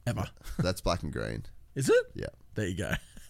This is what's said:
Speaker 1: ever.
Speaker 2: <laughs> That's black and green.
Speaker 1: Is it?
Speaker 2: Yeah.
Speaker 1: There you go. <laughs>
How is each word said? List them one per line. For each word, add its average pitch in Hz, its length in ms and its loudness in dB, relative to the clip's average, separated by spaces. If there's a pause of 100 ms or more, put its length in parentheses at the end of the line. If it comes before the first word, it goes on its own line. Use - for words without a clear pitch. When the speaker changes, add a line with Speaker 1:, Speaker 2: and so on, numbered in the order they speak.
Speaker 1:
ever. - 200 0 (160)
Speaker 2:
<laughs> - 160 -6
That's 92 200 2
black 87 240 2
and 73 80 -2
green. 55 320 -4 (320)
Speaker 1:
Is 135 140 2
it? 480 160 8 (100)
Speaker 2:
Yeah. - 120 -4 (280)
Speaker 1:
There 107 120 0
you 87 100 0
go. 95 200 -2
<laughs> - 60 -8 (260)